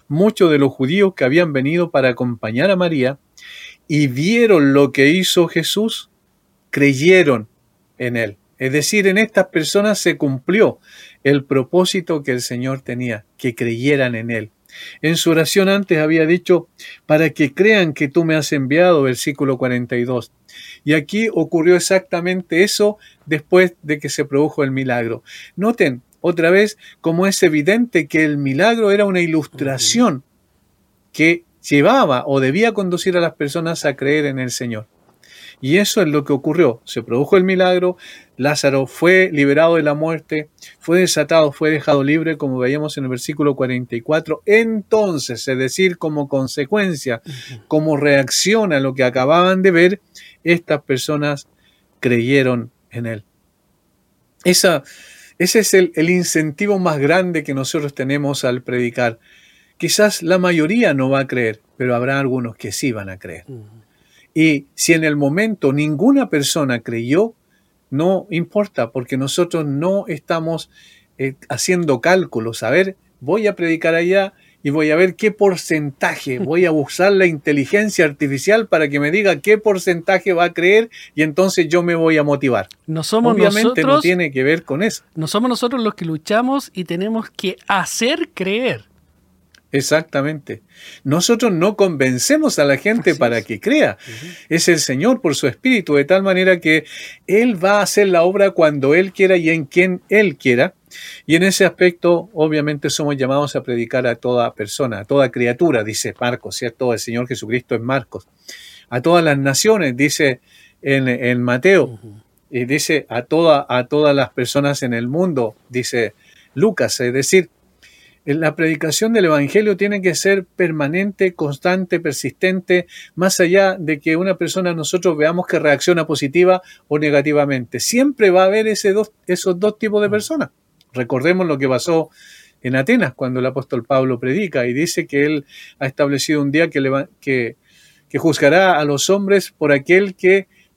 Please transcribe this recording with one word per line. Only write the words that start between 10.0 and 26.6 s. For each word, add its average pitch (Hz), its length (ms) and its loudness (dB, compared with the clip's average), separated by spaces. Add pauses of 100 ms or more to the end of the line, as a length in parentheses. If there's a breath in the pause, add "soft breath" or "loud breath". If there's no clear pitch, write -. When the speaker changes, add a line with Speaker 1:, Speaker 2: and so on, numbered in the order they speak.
Speaker 1:
cumplió 147 600 0 (440 loud breath)
el 139 220 2
propósito 170 800 -2
que 139 100 -4
el 123 80 -4
Señor 131 400 -6
tenía, 120 460 -8 (100)
que 127 180 -6
creyeran 123 600 -2
en 113 160 -8
él. 107 200 -6 (520 loud breath)
En 160 140 0
su 170 140 0
oración 165 380 2
antes 196 320 0
había 156 260 2
dicho, 175 400 2 (400 loud breath)
"Para 156 240 2
que 147 240 0
crean 190 380 4
que 143 160 -4
tú 170 160 0
me 160 100 0
has 151 180 -2
enviado", 151 500 2
versículo 135 540 -2
cuarenta 123 400 -4
y 120 80 -2
dos. 123 280 -6 (520 loud breath)
Y 147 100 2
aquí 202 380 -2
ocurrió 170 440 2
exactamente 180 880 -2
eso 208 340 0 (260 soft breath)
después 175 580 0
de 151 180 -6
que 147 80 -8
se 143 160 -4
produjo 147 400 -2
el 135 80 -2
milagro. 120 500 -4 (320 loud breath)
Noten 180 480 0 (180)
otra 165 300 0
vez 208 260 2 (240 loud breath)